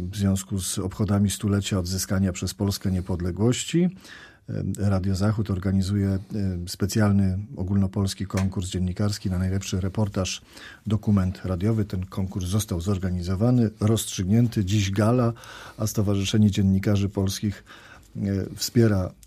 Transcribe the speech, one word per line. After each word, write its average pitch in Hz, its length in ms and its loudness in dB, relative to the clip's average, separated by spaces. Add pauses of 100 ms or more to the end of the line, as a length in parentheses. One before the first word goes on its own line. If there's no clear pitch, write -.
(100)
w 101 60 -10
związku 98 440 0
z - 180 -6
obchodami 101 520 2
stulecia 101 480 0
odzyskania 92 540 0
przez 92 220 -6
Polskę 98 360 -2
niepodległości. 92 1000 0 (600)
E, 101 420 -2
Radio 95 240 0
Zachód 104 360 0
organizuje, 98 580 0
e, 95 100 0 (500)
specjalny 98 680 2 (180)
ogólnopolski 98 680 0
konkurs 95 420 -2
dziennikarski 95 600 -2
na 90 80 -2
najlepszy 95 420 -2
reportaż, 98 640 -2 (440)
dokument 98 580 2
radiowy. 101 400 0
Ten 95 220 -6
konkurs 95 400 -6
został 95 340 -2
zorganizowany, 95 880 0 (100)
rozstrzygnięty. 110 840 2
Dziś 98 260 2
gala, 117 420 2 (460)
a 110 80 -2
Stowarzyszenie 101 640 4
Dziennikarzy 98 580 2
Polskich, 98 560 -2 (520)
e, 113 40 -6 (360)
wspiera, 104 540 2 (160)